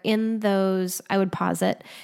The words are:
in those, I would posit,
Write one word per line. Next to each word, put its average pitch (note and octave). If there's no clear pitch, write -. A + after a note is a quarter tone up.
in A3
those, F#3+
I G3
would F#3+
posit, F#3